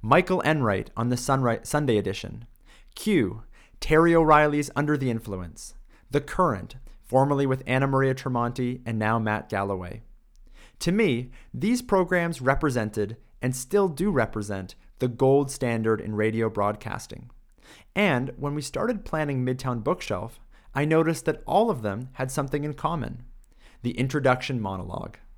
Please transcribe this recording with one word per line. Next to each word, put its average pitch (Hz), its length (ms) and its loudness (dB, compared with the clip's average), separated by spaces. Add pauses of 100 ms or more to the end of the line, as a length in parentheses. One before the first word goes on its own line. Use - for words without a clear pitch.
Michael 180 420 4
Enright 127 540 2
on 117 120 -2
the 123 80 0
Sunri-, 127 500 0
Sunday 139 320 2
edition. 101 480 -6 (480)
Q, 117 480 0 (380)
Terry 165 340 6
O'Reilly's 151 600 6
Under 147 220 0
the 131 140 0
Influence. 95 640 -8 (360)
The 143 100 2
Current, 143 560 -2 (260)
formerly 139 440 2
with 131 200 -2
Anna 131 220 2
Maria 135 260 2
Tremonti 123 720 -4
and 113 120 -4
now 110 200 2
Matt 107 300 -2
Galloway. 98 540 -4 (760)
To 170 140 0
me, 147 380 0 (220)
these 220 300 0
programs 175 580 0
represented, 120 760 0 (260)
and 131 120 0
still 196 340 2
do 165 220 -2
represent, 104 680 -2 (240)
the 127 80 0
gold 135 420 4
standard 113 500 0
in 107 140 -6
radio 110 340 0
broadcasting. 107 840 -6 (640)
And 135 420 2
when 143 180 -6
we 147 80 -4
started 214 420 -4
planning 143 400 -2
Midtown 127 400 -4
Bookshelf, 117 560 -4 (340)
I 143 100 0
noticed 160 420 2
that 156 180 -2
all 220 260 2
of 131 120 -4
them 107 300 -4
had 131 180 -6
something 143 340 -4
in 147 100 -6
common. 143 500 -6 (580)
The 123 140 -4
introduction 131 640 0
monologue. - 580 -8 (200)